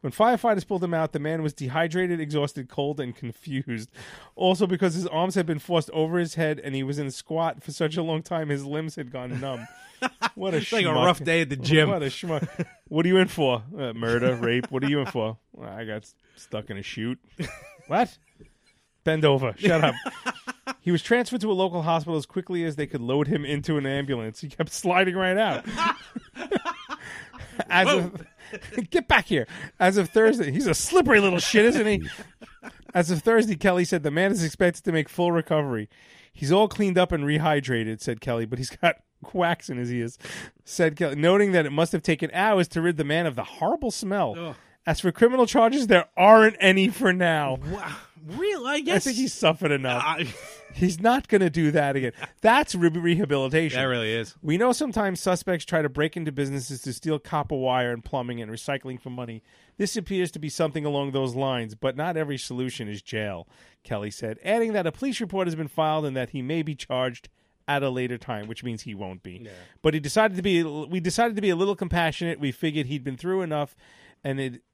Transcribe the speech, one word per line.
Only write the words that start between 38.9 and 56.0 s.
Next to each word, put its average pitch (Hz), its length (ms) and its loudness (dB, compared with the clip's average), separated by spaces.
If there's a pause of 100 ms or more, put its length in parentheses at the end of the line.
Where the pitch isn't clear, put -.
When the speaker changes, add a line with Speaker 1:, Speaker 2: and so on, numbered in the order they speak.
Speaker 1:
<laughs> - 180 -20
wax 170 360 0
in 135 80 -6
his 123 140 -4
ears," 120 260 -4 (460)
said 160 320 0
Kelly, 143 200 -2
noting 190 360 4
that 170 140 4
it 139 60 -4
must 160 200 2
have 170 120 0
taken 160 300 0
hours 190 360 2
to 165 120 -4
rid 170 160 2
the 151 60 0
man 156 220 0
of 139 100 -2
the 120 80 -6
horrible 240 480 -2
smell. 185 460 -2
Speaker 2:
Ugh. 165 180 -10 (320)
Speaker 1:
As 160 120 0
for 185 120 2
criminal 240 360 6
charges, 247 400 4
there 180 180 6 (100)
aren't 214 440 10
any 190 300 6
for 202 220 2
now. 160 460 2 (140)
Speaker 2:
Wow. 190 240 -8 (320)
Really? 285 440 -4
I 294 80 0
guess 311 260 0
Speaker 1:
I 269 40 0
think 233 80 -2
he's 262 160 -2
suffered 160 380 2
enough. 127 340 0
Speaker 2:
I 156 340 -2
Speaker 1:
<laughs> - 340 -20
He's 180 260 0
not 240 300 2
gonna 190 200 4
do 151 220 2
that 143 240 2
again. 127 160 -2 (300)
That's 247 340 4
re-, 170 140 4
rehabilitation. 156 880 0
Speaker 2:
That 131 60 2
really 117 280 0
is. 113 280 -6
Speaker 1:
"We 151 160 0
know 240 160 4
sometimes 208 480 -2
suspects 180 420 -2
try 165 180 0
to 147 80 0
break 147 280 -2